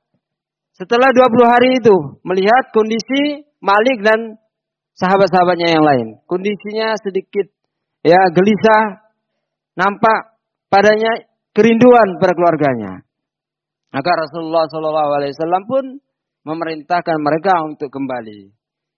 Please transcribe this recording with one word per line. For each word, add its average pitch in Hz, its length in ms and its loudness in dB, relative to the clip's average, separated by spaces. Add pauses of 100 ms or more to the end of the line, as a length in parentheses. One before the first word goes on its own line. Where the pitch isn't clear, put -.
(760)
setelah 240 320 0
dua 254 200 4
puluh 240 200 4
hari 247 320 2
itu, 208 140 4 (260)
melihat 190 520 0
kondisi 262 760 -4 (120)
Malik 208 400 0
dan 220 380 -2 (580)
sahabat-sahabatnya 180 840 2
yang 151 60 4
lain. 127 220 2 (200)
Kondisinya 208 720 -6
sedikit, 190 480 -8 (560)
ya, 170 160 6 (160)
gelisah, 214 720 2 (680)
nampak 202 640 -2 (260)
padanya 214 560 2 (320)
kerinduan 226 640 4
pada 180 160 0
keluarganya. 139 760 -2 (880)
Maka 156 160 -4 (140)
Rasulullah 160 420 -4
sallallahu 156 440 -4 (100)
alaihi 139 160 -6
wasallam 170 320 -4
pun 262 140 -2 (600)
memerintahkan 160 760 -6
mereka 160 480 -2
untuk 147 240 -12
kembali. 110 600 -12 (460)